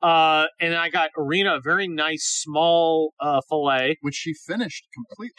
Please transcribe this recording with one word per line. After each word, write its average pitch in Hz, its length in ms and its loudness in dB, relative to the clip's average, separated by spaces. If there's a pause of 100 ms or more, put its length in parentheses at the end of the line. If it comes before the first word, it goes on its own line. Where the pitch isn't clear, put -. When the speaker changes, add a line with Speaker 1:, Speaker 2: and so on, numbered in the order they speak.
Speaker 1:
Uh, 160 460 4 (140)
and 170 160 -2
I 170 120 -2
got 160 300 0
Irina 165 380 0
a 135 40 -6
very 175 280 -2
nice 156 360 -4
small, 160 920 2
uh, 143 300 0
filet. 143 540 0
Speaker 2:
Which 143 120 -6
she 165 200 -8
finished 190 500 -8 (100)
completely. 208 440 -16